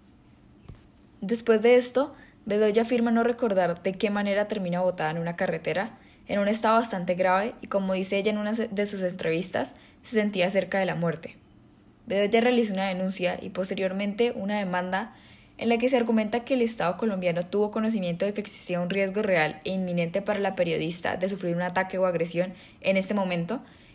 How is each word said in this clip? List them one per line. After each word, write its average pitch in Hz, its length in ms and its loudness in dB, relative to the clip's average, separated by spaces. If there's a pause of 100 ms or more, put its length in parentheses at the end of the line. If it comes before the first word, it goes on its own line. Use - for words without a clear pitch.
(1200)
Después 220 440 2
de 240 140 8
esto, 254 360 0 (320)
Bedoya 214 380 4
afirma 233 260 2
no 233 140 4
recordar 190 580 2
de 190 120 -2
qué 202 180 -2
manera 202 360 0
termina 180 340 -2
botada 180 280 0
en 165 80 -4
una 170 180 -4
carretera, 180 600 -4 (300)
en 196 100 -2
un 202 100 0
estado 220 300 2
bastante 185 380 0
grave, 185 460 2
y - 60 -16
como 190 260 0
dice 190 260 -2
ella 202 100 0
en 214 80 0
una 208 160 -2
de 208 320 -2
sus 208 160 -6
entrevistas, 180 720 -2 (300)
se - 80 -16
sentía 202 400 2
cerca 190 260 0
de 190 80 2
la 170 80 0
muerte. 165 420 -4 (680)
Bedoya 202 360 4
realizó 233 320 4
una 190 160 -2
denuncia 185 520 -2
y 190 80 -10
posteriormente 196 840 -2
una 208 240 -2
demanda 185 560 -2 (440)
en 220 100 0
la 233 100 4
que 247 100 2
se 262 80 4
argumenta 226 440 2
que 269 120 -2
el 254 80 4
Estado 185 360 0
colombiano 180 460 0
tuvo 208 280 0
conocimiento 196 560 -2
de 208 80 -2
que 214 60 -6
existía - 380 -6
un 175 120 -2
riesgo 196 320 0
real 170 400 2
e 180 80 -4
inminente 180 500 -2
para 202 180 -2
la 190 160 -2
periodista 170 640 -2
de 185 120 0
sufrir 180 260 -2
un 175 80 -2
ataque 185 340 -2
o 185 80 2
agresión 175 480 0 (280)
en 190 140 2
este 190 200 0
momento 185 480 -2 (320)